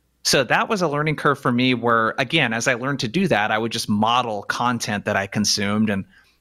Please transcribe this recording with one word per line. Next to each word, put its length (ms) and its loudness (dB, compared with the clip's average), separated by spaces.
So 200 2
that 260 0
was 140 -2
a 40 2
learning 280 -2
curve 240 0
for 120 0
me 220 2
where, 460 2
again, 340 0
as 140 -4
I 80 2
learned 240 -4
to 80 -4
do 200 0
that, 220 2
I 80 0
would 140 -2
just 180 -4
model 540 2
content 600 -2
that 100 0
I 100 -2
consumed 640 0
and 160 -4